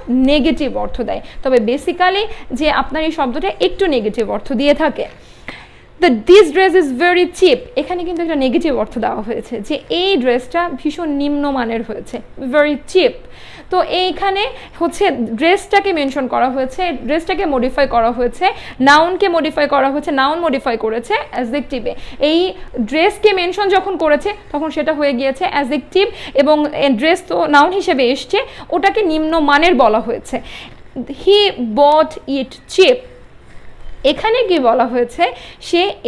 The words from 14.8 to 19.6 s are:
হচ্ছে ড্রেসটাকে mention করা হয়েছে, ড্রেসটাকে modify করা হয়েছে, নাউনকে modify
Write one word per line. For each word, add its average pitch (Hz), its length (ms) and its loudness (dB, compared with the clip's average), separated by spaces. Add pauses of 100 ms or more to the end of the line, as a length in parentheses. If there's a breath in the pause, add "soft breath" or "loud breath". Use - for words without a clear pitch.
হচ্ছে 339 300 -2
ড্রেসটাকে 302 880 0
mention 277 260 -2 (100)
করা 240 160 2
হয়েছে, 262 320 -4 (240)
ড্রেসটাকে 302 380 -2 (100)
modify 254 400 0
করা 233 240 2
হয়েছে, 247 280 -2 (420 loud breath)
নাউনকে 339 480 4
modify 302 380 0